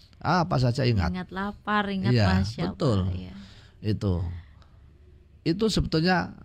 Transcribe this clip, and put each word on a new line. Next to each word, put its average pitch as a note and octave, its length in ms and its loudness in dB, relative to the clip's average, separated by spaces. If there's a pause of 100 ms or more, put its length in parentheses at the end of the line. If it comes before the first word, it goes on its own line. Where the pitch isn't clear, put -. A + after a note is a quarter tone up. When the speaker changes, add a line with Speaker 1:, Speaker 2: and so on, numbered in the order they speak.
(200)
Speaker 1:
apa E3+ 380 0
saja B2+ 260 2
ingat. A2+ 260 2
Speaker 2:
Ingat F3+ 200 -6
lapar, G3+ 580 -2
ingat F#3+ 240 0
Speaker 1:
Iya, A2+ 240 4
Speaker 2:
Masya F#2+ 340 -2
Speaker 1:
betul. A2 360 0
Speaker 2:
Allah, F#2 100 -2
iya. F2+ 180 -10 (460)
Speaker 1:
Itu. G2 460 0 (1160)
Itu G3 260 0
sebetulnya E3+ 680 0 (120)